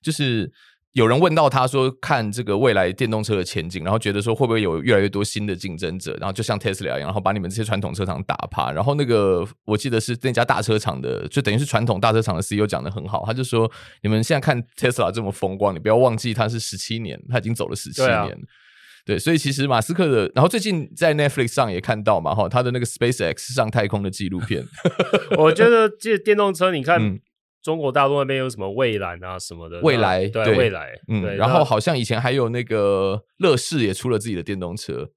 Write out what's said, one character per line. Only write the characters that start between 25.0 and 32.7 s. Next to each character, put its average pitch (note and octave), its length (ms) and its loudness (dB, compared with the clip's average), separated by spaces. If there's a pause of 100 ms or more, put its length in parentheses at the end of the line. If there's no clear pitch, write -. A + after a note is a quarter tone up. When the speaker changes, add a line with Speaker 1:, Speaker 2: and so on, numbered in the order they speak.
Speaker 2:
我 D#3 100 8
觉 F#3+ 180 6
得 A3+ 220 6
这 G#3+ 280 -4
电 G#3 200 2
动 G3+ 160 2
车， F3+ 180 0
你 D3 120 -2
看 E3 180 4
Speaker 1:
嗯。 G2+ 180 -2 (440)
Speaker 2:
中 D#3+ 140 -2
国 C#3+ 140 -2
大 C#3 160 4
陆 C#3+ 120 2
那 C#3 40 2
边 C3+ 160 -2
有 C3 100 -2
什 G#2 80 -12
么 G2 180 -6
蔚 A#2 220 0
蓝 F2+ 240 -6
啊 F#2 160 -10
什 - 160 -12
么 E2 140 -14
的， E2+ 140 -10
Speaker 1:
蔚 C#3+ 160 4
来， F#2 240 2 (120)
Speaker 2:
那， A2 120 0
对， - 0 -
Speaker 1:
对。 G#2+ 120 4
Speaker 2:
蔚 A#2+ 120 4
来， D2+ 240 -8 (160)
Speaker 1:
嗯， G#2+ 120 0
Speaker 2:
对， F2+ 140 -4
Speaker 1:
然 A2 140 2
后 C3 160 6
好 A2+ 120 0
像 C#3+ 200 0
以 B2 40 0
前 A2+ 200 0
还 B2+ 100 0
有 C3 160 0
那 A#2+ 160 -4
个 G2+ 580 2 (180)